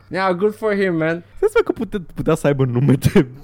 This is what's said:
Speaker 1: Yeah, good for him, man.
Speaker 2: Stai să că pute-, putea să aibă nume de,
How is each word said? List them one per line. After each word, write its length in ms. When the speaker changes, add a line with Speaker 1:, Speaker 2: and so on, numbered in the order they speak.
Speaker 1:
Yeah, 240
good 200
for 220
him, 200
man. 280
Speaker 2:
Stai 160
să 120
că 80
pute-, 280
putea 200
să 120
aibă 180
nume 280
de, 340